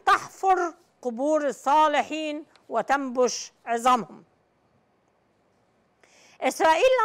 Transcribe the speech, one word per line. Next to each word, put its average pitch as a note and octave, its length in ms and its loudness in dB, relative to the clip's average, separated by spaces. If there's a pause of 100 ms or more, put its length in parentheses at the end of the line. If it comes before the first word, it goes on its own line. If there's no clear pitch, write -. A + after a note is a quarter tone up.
تحفر F#4 680 0 (280)
قبور C#4+ 460 -2
الصالحين D4+ 960 0 (240)
وتنبش B3+ 840 -2 (140)
عظامهم. A#3 580 -2 (2250)
إسرائيل E4 500 2 (140)